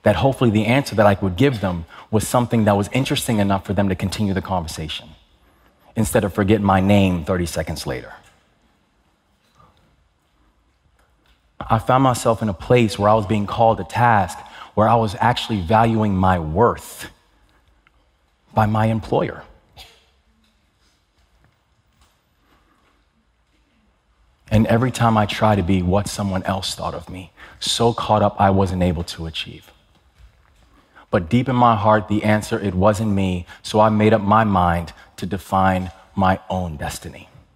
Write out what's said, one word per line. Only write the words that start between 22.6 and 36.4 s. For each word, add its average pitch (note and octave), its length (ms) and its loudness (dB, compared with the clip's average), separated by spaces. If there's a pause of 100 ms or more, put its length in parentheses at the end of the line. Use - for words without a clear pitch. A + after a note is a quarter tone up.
And A2 160 4
every A#2 240 2
time A2+ 260 2
I G#2+ 80 2
tried G#2+ 300 0
to G2 80 0
be F#2 180 0
what F#2 260 0
someone F#2+ 360 -6
else - 320 -6
thought - 180 -8
of F2 160 -14
me, F#2 220 -16 (280)
so - 340 0
caught G#2+ 280 0
up G2+ 180 0
I G2+ 100 4
wasn't F#2+ 340 0
able F2 220 -2
to - 200 -12
achieve. - 460 -14 (1400)
But F2+ 200 -2
deep A#2+ 180 2
in C3 80 -2
my A#2+ 200 4
heart, G#2+ 320 2
the G#2 160 -2
answer, G#2+ 360 0
it G2 160 -4
wasn't G#2 360 2
me, F#2 340 -2 (160)
so - 180 -2
I A2 100 6
made G#2+ 240 4
up G#2+ 80 2
my G#2+ 220 4
mind F2 500 0 (240)
to - 80 -10
define F#2 640 -2 (240)
my F#2+ 240 0 (100)